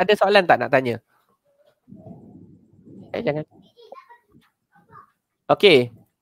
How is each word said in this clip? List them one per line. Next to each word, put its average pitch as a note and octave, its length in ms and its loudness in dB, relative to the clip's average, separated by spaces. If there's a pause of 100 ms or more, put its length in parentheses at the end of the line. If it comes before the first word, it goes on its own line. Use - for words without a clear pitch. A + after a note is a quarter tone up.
ada G3 80 0
soalan G3+ 320 2
tak D3 160 2
nak A#2 80 -6
tanya? B2+ 320 -2 (2250)
Eh, A3 80 -12
jangan. D3+ 240 -8 (2000)
Okey. C#3 480 2 (260)